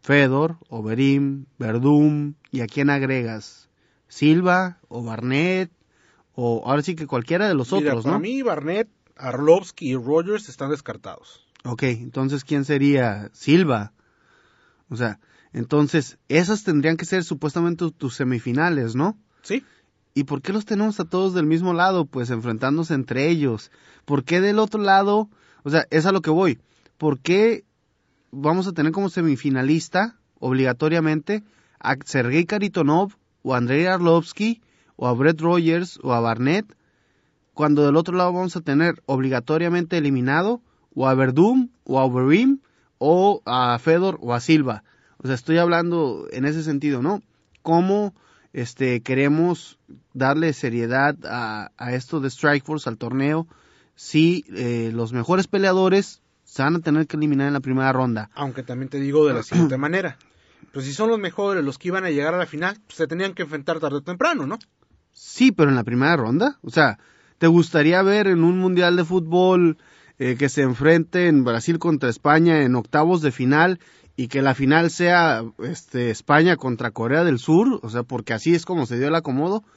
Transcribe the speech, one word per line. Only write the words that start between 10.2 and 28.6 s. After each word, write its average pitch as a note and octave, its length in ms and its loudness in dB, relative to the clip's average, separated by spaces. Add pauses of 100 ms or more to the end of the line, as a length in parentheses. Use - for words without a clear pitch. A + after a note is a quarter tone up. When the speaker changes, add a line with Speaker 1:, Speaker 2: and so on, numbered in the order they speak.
Speaker 2:
están C#3 220 -8
descartados. - 760 -12 (180)
Speaker 1:
Ok, A#2+ 180 -8
entonces, C3 640 -4
¿quién C#3+ 200 -2
sería? C3+ 680 0
Silva. C#3 600 2 (960)
O - 80 -10
sea, A2+ 220 -4 (340)
entonces, D3 640 -2 (100)
esas F3+ 340 0
tendrían D#3+ 340 0
que E3 80 -8
ser F3+ 200 -2
supuestamente E3 600 -4
tu-, D#3+ 60 -4
tus C#3 240 -8
semifinales, B2+ 800 -2
¿no? D#3+ 240 -2 (240)
Speaker 2:
Sí. A#3 220 -6 (500)
Speaker 1:
¿Y C#3+ 100 0
por C#3 160 -6
qué F#3+ 120 -6
los G#3 120 -4
tenemos G#3 360 -2
a F#3 40 -6
todos F#3 300 -2
del E3+ 120 0
mismo E3+ 280 0
lado, F3+ 320 2
pues, B2 240 -6
enfrentándose B2+ 640 -2
entre C3+ 340 -2
ellos? C#3+ 440 -2 (320)
¿Por C#3 200 -2
qué F3 160 0
del G#3 200 2
otro G#3+ 200 -2
lado? G3+ 480 2 (360)
O C#3+ 60 -8
sea, D#3 200 2
es D#3 160 2
a G3 60 2
lo F#3+ 100 0
que D#3 80 -2
voy. D#3+ 300 0 (360)
¿Por D3 220 -2
qué G3+ 460 0 (680)
vamos D#3 380 0